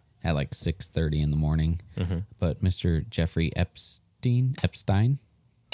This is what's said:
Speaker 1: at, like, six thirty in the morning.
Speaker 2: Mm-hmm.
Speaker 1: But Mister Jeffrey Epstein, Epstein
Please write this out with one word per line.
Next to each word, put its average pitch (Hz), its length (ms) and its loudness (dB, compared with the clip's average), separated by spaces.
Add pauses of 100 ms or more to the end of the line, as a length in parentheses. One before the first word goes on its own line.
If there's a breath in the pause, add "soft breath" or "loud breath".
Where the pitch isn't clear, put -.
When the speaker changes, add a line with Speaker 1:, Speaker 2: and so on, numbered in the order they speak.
(240)
Speaker 1:
at, 85 100 0
like, 71 220 -2
six - 320 -4
thirty 76 340 0
in 76 80 2
the 73 80 0
morning. 78 440 2 (140)
Speaker 2:
Mm-hmm. 85 240 -2 (200)
Speaker 1:
But 85 240 -2
Mister 87 380 2
Jeffrey - 540 -2
Epstein, - 1080 -2
Epstein 113 560 2 (540)